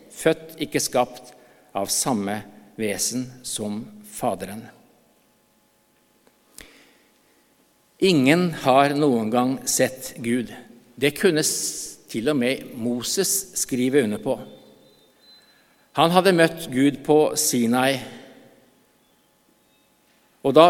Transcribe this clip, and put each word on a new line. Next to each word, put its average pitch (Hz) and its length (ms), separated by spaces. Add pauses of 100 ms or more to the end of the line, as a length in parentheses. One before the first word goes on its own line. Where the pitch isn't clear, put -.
født, - 520
ikke 139 200
skapt, - 520 (400)
av 98 180
samme 104 480 (400)
vesen 110 480 (160)
som 104 400 (240)
Faderen.» 101 580 (3250)
Ingen 170 480 (160)
har 139 320
noen 120 340
gang 123 220 (160)
sett - 480
Gud. 117 320 (460)
Det 143 200
kunne 170 240
s-, - 520 (220)
til 113 160
og 151 80
med 127 400
Moses 120 520 (280)
skrive 131 460
under 104 180
på. 131 140 (1600)
Han 165 180
hadde 185 220
møtt 165 340
Gud 139 320
på 151 140 (240)
Sinai, 127 560 (2500)
og 139 80
da 156 160